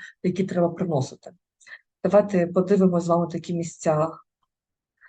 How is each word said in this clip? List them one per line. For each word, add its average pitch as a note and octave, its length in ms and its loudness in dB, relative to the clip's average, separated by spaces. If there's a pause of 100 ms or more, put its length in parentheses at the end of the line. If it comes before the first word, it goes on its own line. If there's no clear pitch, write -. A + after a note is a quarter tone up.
(220)
які F#3 220 -2
треба F3+ 240 0
приносити. E3 600 -4 (760)
Давайте G3 420 4
подивимось F#3 580 2
з E3+ 40 -4
вами E3+ 240 2
такі F3 220 -6
місця, E3 560 -2 (1000)